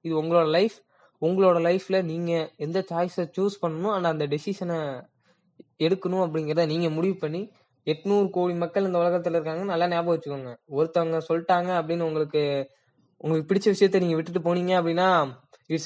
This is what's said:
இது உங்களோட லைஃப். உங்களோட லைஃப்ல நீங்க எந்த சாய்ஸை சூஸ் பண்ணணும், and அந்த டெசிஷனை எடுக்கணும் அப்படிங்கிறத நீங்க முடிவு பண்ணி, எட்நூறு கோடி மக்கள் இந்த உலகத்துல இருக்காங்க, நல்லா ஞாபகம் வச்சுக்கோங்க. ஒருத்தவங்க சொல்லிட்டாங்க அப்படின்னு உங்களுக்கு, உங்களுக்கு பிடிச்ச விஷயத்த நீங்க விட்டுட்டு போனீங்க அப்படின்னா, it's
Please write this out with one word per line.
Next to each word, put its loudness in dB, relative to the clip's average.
இது -2
உங்களோட 4
லைஃப். 2
உங்களோட 4
லைஃப்ல 0
நீங்க -2
எந்த -4
சாய்ஸை -4
சூஸ் -2
பண்ணணும், -2
and 0
அந்த -2
டெசிஷனை -6
எடுக்கணும் 0
அப்படிங்கிறத 0
நீங்க 0
முடிவு -2
பண்ணி, -6
எட்நூறு 0
கோடி 0
மக்கள் -2
இந்த 0
உலகத்துல 2
இருக்காங்க, -2
நல்லா 0
ஞாபகம் 0
வச்சுக்கோங்க. -10
ஒருத்தவங்க 0
சொல்லிட்டாங்க 0
அப்படின்னு -2
உங்களுக்கு, -2
உங்களுக்கு -2
பிடிச்ச 2
விஷயத்த 4
நீங்க 2
விட்டுட்டு 0
போனீங்க 0
அப்படின்னா, 2
it's -2